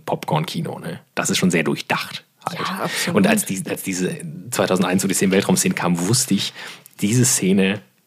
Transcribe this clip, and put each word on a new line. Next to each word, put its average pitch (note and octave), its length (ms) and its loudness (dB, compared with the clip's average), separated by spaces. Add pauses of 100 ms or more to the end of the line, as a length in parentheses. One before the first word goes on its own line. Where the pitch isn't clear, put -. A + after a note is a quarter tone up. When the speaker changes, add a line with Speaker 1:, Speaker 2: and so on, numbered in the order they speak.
Speaker 1:
Popcorn-Kino, D#2 720 -4
ne? - 220 -10 (140)
Das D#2 140 -2
ist - 100 0
schon F#2 120 4
sehr D#2 140 2
durchdacht - 600 -4 (240)
halt. E3+ 120 -8
Speaker 2:
Ja, - 240 -4
absolut. - 340 -2
Speaker 1:
Und F#3+ 80 6
als - 180 2
die, F#2+ 240 -4
als - 140 -4
diese F2+ 340 -4 (340)
zweitausendeins F#2 540 2
Odyssee G2 220 2
im F#2 60 4
Weltraum-Szene F#2+ 420 4
kam, F2 240 0 (100)
wusste A#2+ 260 2
ich, - 200 0 (460)
diese A#2 260 2
Szene, G2 560 2 (240)